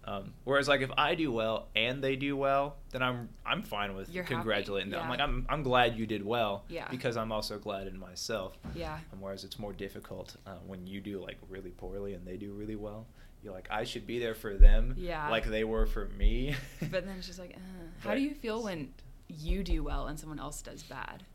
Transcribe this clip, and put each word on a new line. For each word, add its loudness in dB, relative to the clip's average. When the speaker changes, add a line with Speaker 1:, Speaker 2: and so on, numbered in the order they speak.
Speaker 1:
Um, -6
whereas, 4
like, 6
if -2
I 6
do 2
well 2
and 4
they 4
do 0
well, 4
then -2
I'm, 0
I'm 0
fine -2
with -8
Speaker 2:
You're -4
happy. -2
Speaker 1:
congratulating 0
them. -2
I'm -4
Speaker 2:
Yeah. -2
Speaker 1:
like, -2
"I'm, 2
I'm 0
glad 6
you 0
did -2
well 0
Speaker 2:
Yeah. -8
Speaker 1:
because -2
I'm -2
also -2
glad -6
in -10
myself." -6
Speaker 2:
Yeah. -6
Speaker 1:
Um, -12
whereas -8
it's -12
more -6
difficult, -10
uh, -12
when -10
you -8
do, -6
like, -10
really -10
poorly -8
and -10
they -8
do -8
really -6
well. -10
You're -10
like, -12
"I 0
should -8
be -4
there -2
for -6
them 12
Speaker 2:
Yeah. -4
Speaker 1:
like 4
they 2
were 2
for -2
me." 4
<laughs> -16
Speaker 2:
But -2
then -8
it's -10
just -12
like, -12
uh, -14
how -4
Speaker 1:
But 2
Speaker 2:
do 2
you 0
feel -4
when -4
you 0
do 2
well -2
and -6
someone -8
else -8
does -12
bad? -10